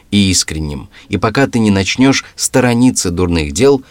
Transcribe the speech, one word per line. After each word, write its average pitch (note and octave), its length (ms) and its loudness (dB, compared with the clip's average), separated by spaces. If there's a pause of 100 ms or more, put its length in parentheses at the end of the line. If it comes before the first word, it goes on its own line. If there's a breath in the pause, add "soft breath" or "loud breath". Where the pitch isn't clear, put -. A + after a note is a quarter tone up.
(100)
и G2+ 200 2
искренним, D#2 580 -6 (200 loud breath)
и G2+ 100 -4
пока B2 280 0
ты B2 120 -2
не A2 120 2
начнешь B2+ 540 2 (120)
сторониться B2 720 0
дурных E2+ 420 -2
дел C3+ 380 2